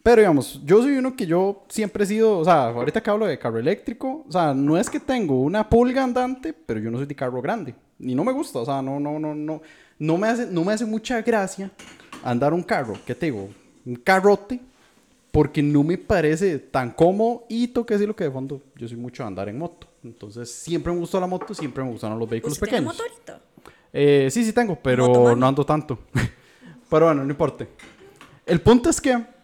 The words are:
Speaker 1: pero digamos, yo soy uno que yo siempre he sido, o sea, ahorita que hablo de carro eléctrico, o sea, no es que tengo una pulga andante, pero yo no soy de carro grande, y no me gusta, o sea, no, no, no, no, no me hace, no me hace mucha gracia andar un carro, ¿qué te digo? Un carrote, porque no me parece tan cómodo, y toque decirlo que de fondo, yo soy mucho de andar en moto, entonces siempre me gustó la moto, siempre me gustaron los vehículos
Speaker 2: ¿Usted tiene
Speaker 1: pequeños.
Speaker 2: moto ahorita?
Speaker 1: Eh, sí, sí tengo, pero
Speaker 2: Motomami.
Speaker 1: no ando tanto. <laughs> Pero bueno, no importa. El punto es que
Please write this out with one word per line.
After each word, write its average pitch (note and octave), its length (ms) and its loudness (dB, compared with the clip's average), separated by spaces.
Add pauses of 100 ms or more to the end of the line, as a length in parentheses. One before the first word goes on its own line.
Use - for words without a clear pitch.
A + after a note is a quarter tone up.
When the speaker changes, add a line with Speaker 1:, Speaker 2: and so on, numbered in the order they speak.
Speaker 1:
pero A#3 200 6
digamos, D3 440 2
yo F#3 160 6
soy C#4 180 2
uno B3+ 180 -4
que G#3 100 -4
yo F#3 420 0
siempre G#3 360 -2
he - 20 -2
sido, G#3+ 320 2
o D#3+ 60 0
sea, D#3+ 240 4
ahorita B2+ 340 -4
que A3+ 80 -4
hablo G#3+ 160 0
de D3 100 -2
carro A2+ 220 -4
eléctrico, A3+ 680 -4
o - 40 -18
sea, D#3+ 220 0
no C#3+ 240 2
es G3+ 100 -2
que - 120 -8
tengo F#3 400 0
una G3+ 280 0
pulga B3 360 2
andante, B3+ 480 -4
pero - 260 -8
yo A2 120 -6
no A#2 80 -6
soy C#3 100 -6
de C#3+ 80 -10
carro B2+ 260 -6
grande, E3 320 -6 (240)
y B2+ 160 -6
no C#3 80 0
me A#3 100 0
gusta, C4 280 -6
o A#2 40 -4
sea, C#3 160 -4
no, C3+ 200 -6
no, D3 180 -6
no, D3+ 160 -6
no, D3+ 260 -8 (380)
no D#3 180 0
me G#3 120 0
hace, A#3+ 180 -2
no E3+ 160 -2
me F#3+ 100 0
hace A3 120 -2
mucha A3 380 -4
gracia G3 460 -2 (540)
andar B2 320 0
un F3 80 -2
carro, C#3 420 -4
¿qué B2 100 -6
te E3+ 120 -6
digo? G2+ 220 -6 (380)
Un B2 100 -8
carrote, G3 640 2 (680)
porque D3+ 340 2
no D3 180 4
me F3 160 0
parece E3 640 0
tan B2 320 -4
cómodo, G#3 560 2
y A#3 200 -2
toque A#3+ 260 -2
decirlo G#3 200 -2
que G3 100 -6
de C#3+ 60 -2
fondo, C3+ 320 -10 (140)
yo A#2+ 100 -12
soy A#2 100 -12
mucho A#2+ 280 -12
de - 40 -8
andar G2 200 -8
en G#2+ 100 -10
moto, E3 300 -12 (160)
entonces A2+ 480 -16
siempre E3 400 -6
me F3 80 -2
gustó E3+ 180 -4
la F#3 80 -2
moto, F3+ 280 -8
siempre C3+ 280 -8
me C3 80 -6
gustaron A2 280 -8
los A2+ 100 -4
vehículos A2+ 280 -6
Speaker 2:
¿Usted G#3 120 -6
tiene G#3+ 180 -2
Speaker 1:
pequeños. E4+ 100 -8
Speaker 2:
moto A#4+ 140 -10
ahorita? - 300 -20 (520)
Speaker 1:
Eh, C#3+ 380 4
sí, A#3 140 0
sí A3 80 -2
tengo, G#3+ 280 0
pero B2+ 280 2
Speaker 2:
Motomami. B2 320 6
Speaker 1:
no B2+ 80 4
ando C3+ 160 0
tanto. D3+ 340 -2 (140)
<laughs> - 760 -8
Pero D#3+ 160 6
bueno, D3 180 2
no C#3 60 -4
importa. D3 340 -4 (800)
El E3+ 160 2
punto A#3+ 300 6
es - 100 0
que A#3+ 240 0 (200)